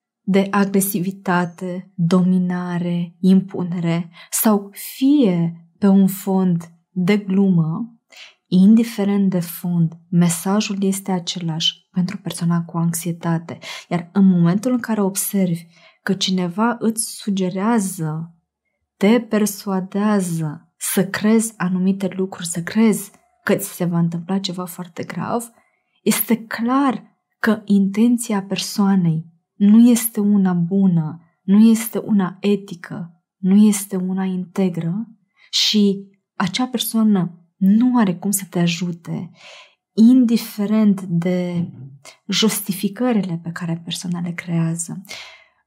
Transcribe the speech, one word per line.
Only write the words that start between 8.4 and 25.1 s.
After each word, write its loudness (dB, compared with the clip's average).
indiferent 4
de 0
fond, -2
mesajul 0
este -2
același -6
pentru -2
persoana -2
cu -8
anxietate. -4
Iar -4
în 4
momentul 4
în 0
care -4
observi -2
că 0
cineva -2
îți -4
sugerează, -4
te 4
persuadează -2
să -2
crezi 0
anumite 0
lucruri, -6
să -6
crezi 0
că 0
ți -6
se -4
va 0
întâmpla -2
ceva -8
foarte -14
grav, -6